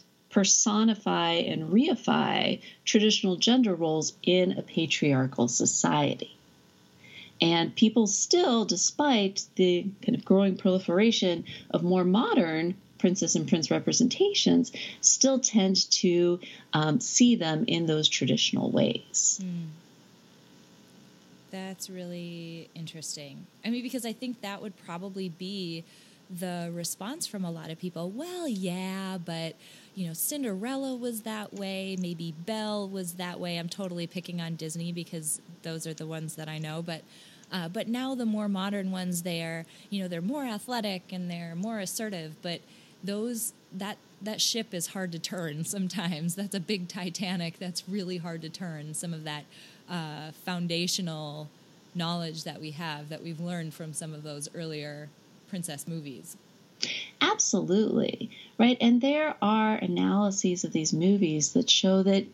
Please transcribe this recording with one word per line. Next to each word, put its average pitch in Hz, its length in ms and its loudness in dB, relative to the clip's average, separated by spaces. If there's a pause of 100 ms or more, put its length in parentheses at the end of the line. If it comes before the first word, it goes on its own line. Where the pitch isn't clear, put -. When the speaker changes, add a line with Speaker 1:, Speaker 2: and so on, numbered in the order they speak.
(300)
Speaker 1:
personify 202 1000 4
and 160 400 0
reify 214 920 2 (240)
traditional 208 520 4
gender 226 380 4
roles 156 380 0 (100)
in 180 340 4
a - 40 -2
patriarchal 135 840 2
society. - 880 0 (1080)
And 165 340 4
people 220 320 6
still, 247 580 2
despite 202 800 2 (120)
the 180 300 4 (180)
kind - 120 2
of - 100 -6
growing 190 320 6
proliferation 185 880 2 (240)
of 170 140 2
more 180 200 4
modern 185 720 4 (220)
princess 175 380 2
and 160 120 0
prince 165 220 2
representations, - 1000 4 (300)
still 262 380 6
tend 190 520 4
to, 175 480 4 (340)
um, 151 260 4
see 240 360 6
them 160 320 2
in 170 180 2
those 156 220 4
traditional - 640 2
ways. - 720 0
Speaker 2:
Mm. 175 240 -6 (1800)
That's 190 380 -12
really 170 840 -10
interesting. 156 680 -12 (180)
I 214 60 -4
mean, 240 140 -4
because 254 220 -6
I 220 80 -6
think 240 280 -8
that 202 200 -8
would 208 120 -10 (120)
probably 190 440 -8
be 175 540 -8 (460)
the 175 440 -6
response 196 520 -8
from 190 200 -6
a 170 60 -4
lot 160 180 -10
of 160 100 -10
people. 175 300 -6
"Well, 339 380 -8
yeah, 190 760 -4
but, 165 320 -8 (400)
you 180 120 -4
know, 160 60 -8
Cinderella 262 800 -4
was 240 260 -6
that 214 320 -8
way. 190 460 -6
Maybe 170 340 -4 (120)
Belle 214 440 -4
was 185 240 -6
that 175 260 -8
way." 175 180 -4
I'm 170 120 -6
totally 175 380 -6
picking 175 340 -8
on 165 140 -6
Disney 165 360 -6
because 170 500 -6 (220)
those 160 240 -8
are 160 60 -6
the 156 120 -10
ones 156 300 -8
that 156 140 -10
I 156 80 -8
know. 156 240 -6
But, 165 220 -8 (480)
uh, 175 180 -6
but 208 180 -6
now 254 260 -4
the 240 120 -4
more 214 240 0
modern 196 420 -2
ones, 180 320 -4
they're, 165 420 -4 (240)
you 202 120 -4
know, 185 60 -4
they're 170 140 -6
more 269 220 -4
athletic 208 680 -6
and 180 180 -6
they're 170 240 -8
more 214 240 -4
assertive. 180 600 -6
But 175 200 -6 (420)
those, 214 500 -4 (200)
that, 196 240 -8 (240)
that 202 200 -4
ship 226 320 0
is 170 140 -4
hard 185 260 -6
to 165 60 -8
turn 160 440 -6
<laughs> - 20 -4
sometimes. 180 720 -2
That's 196 200 -6
a 196 40 -2
big 180 280 -4
Titanic 180 720 -6
that's 180 300 -8
really 185 300 -4
hard 165 240 -8
to 160 80 -12
turn, 156 440 -10
some 170 200 -6
of 156 100 -8
that, 147 220 -8 (440)
uh, 156 420 -8 (140)
foundational 165 1040 -4 (460)
knowledge 165 480 -4
that 151 160 -10
we 156 120 -8
have, 151 380 -8
that 160 140 -10
we've 165 160 -8
learned 170 340 -6
from 160 200 -12
some 156 200 -8
of 151 100 -12
those 147 300 -10
earlier 151 560 -8 (380)
princess 170 400 -8
movies. 147 500 -10 (840)
Speaker 1:
Absolutely, 208 1080 2 (300)
right? 240 200 6
And 240 220 6
there 302 400 2
are 214 340 4
analyses 185 880 2
of 165 100 -4
these 160 200 0
movies 165 600 4
that - 160 4
show 190 340 6
that 196 300 4